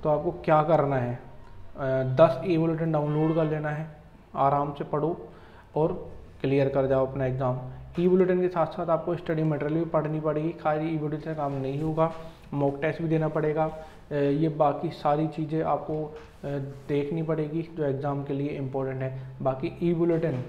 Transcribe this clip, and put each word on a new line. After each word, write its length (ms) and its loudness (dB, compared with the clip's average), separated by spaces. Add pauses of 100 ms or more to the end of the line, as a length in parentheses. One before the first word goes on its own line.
तो 60 0
आपको 220 2
क्या 320 4
करना 340 4
है, 180 -2
अ, 40 -10 (840)
दस 440 6
ई 120 4
बुलेटिन 340 2
डाउनलोड 420 2
कर 100 4
लेना 240 -2
है, 200 -6 (480)
आराम 360 2
से 120 -8
पढ़ो 440 -2 (480)
और 360 -2 (280)
क्लियर 280 2
कर 180 2
जाओ 200 4
अपना 200 -4
एग्जाम। 320 -2 (400)
ई 100 4
बुलेटिन 320 4
के 80 2
साथ 180 2
साथ 200 -6
आपको 300 0
स्टडी 260 -2
मटेरियल 360 0
भी 120 -2
पढ़नी 300 0
पड़ेगी, 300 0
खाली 440 -2
ई 40 0
बुलेटिन 220 -2
से 140 -6
काम 180 -2
नहीं 300 -4
होगा, 300 2 (420)
मॉक 280 2
टेस्ट 200 -2
भी 60 -2
देना 200 2
पड़ेगा। 360 0
अ, 500 -8
ये 340 2
बाकी 400 2
सारी 380 0
चीज़ें 360 -2
आपको, 420 -2
अ, 440 -12 (400)
देखनी 340 0
पड़ेगी 540 -2
जो 80 -2
एग्जाम 400 -2
के 80 -4
लिए 160 -2
इंपॉर्टेंट 540 -4
है। 180 -6 (220)
बाकी 400 -2
ई 120 4
बुलेटिन 540 2